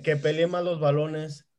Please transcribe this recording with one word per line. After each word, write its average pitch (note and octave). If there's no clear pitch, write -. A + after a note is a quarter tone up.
que D3+
pelee D#3
más F3
los F3
balones, D#3